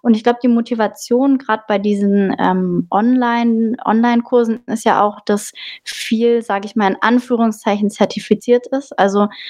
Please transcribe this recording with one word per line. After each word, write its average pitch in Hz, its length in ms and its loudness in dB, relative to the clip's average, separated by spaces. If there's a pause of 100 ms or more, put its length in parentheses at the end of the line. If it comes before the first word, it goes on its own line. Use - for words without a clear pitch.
Und 240 120 4
ich 214 100 -2
glaub, 240 180 0
die 254 80 2
Motivation 233 880 0
grad 214 300 -4
bei 202 120 0
diesen, 202 580 0
ähm, 185 540 0
Online-, 233 920 0
Online-Kursen 233 840 0
ist 226 160 -6
ja 202 180 2
auch, 208 200 -2
dass - 320 -4 (320)
viel, 233 560 0
sag 196 240 -4
ich 208 100 -8
mal, 196 160 2
in - 100 -4
Anführungszeichen 220 880 0
zertifiziert 214 800 0
ist. 269 320 -6
Also 202 300 2 (200)